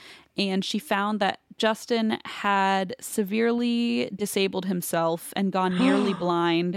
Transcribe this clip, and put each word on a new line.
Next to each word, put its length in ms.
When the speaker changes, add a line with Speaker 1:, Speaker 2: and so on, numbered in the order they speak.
Speaker 1:
and 280
she 140
found 420
that 180
Justin 680
had 760
severely 1120
disabled 520
himself 720
and 160
gone 260
nearly 340
Speaker 2:
<gasps> 120
Speaker 1:
blind 520